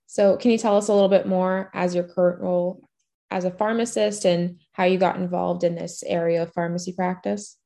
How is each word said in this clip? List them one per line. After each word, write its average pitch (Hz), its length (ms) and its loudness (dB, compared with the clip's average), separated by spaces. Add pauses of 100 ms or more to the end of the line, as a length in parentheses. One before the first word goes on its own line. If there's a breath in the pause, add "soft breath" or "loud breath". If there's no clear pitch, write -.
So 196 320 2
can 240 140 2
you 226 80 2
tell 202 180 2
us 208 120 0
a 214 40 2
little 196 160 6
bit 196 180 4
more 185 460 -2
as 180 220 -2
your 175 80 0
current 180 360 0
role 180 480 -4 (440)
as 185 140 -4
a 180 60 -4
pharmacist 214 760 -2
and 175 340 0 (140)
how 190 100 -2
you 185 160 2
got 185 180 2
involved 180 460 -2
in 170 100 0
this 170 300 -10
area 170 400 0
of 170 100 -8
pharmacy 175 400 -4
practice? 185 720 -6